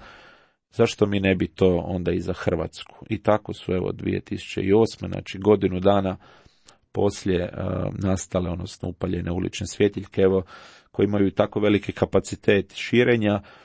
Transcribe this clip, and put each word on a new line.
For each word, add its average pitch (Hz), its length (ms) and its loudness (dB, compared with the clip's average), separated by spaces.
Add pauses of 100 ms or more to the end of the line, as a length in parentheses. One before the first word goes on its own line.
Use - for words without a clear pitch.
(720)
zašto 117 340 2
mi 101 140 0
ne 95 160 2
bi 90 120 -2
to 92 300 2
onda 87 340 -4
i 90 100 -2
za 90 120 -6
Hrvatsku? - 760 -6
I 104 140 -4
tako 104 300 0
su, - 200 -6
evo, 92 180 -2
dvije 95 280 -4
tisuće - 420 -8 (140)
osme, 107 320 2
znači 95 300 -10
godinu 95 420 2
dana 95 380 2 (760)
poslije, 98 600 0
a, 95 360 -4 (100)
nastale, 92 500 -2
odnosno 90 400 -8
upaljene 90 420 -4
ulične 92 360 -6
svjetiljke, 98 540 -2
evo, 95 220 4 (480)
koji 101 140 0
imaju 101 260 2
tako 104 280 0
veliki 101 320 2
kapacitet - 840 0
širenja, 117 680 2 (240)